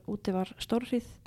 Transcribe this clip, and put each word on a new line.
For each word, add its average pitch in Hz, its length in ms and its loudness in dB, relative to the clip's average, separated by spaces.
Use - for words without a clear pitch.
úti 202 260 0
var 185 140 2
stórhríð 240 460 2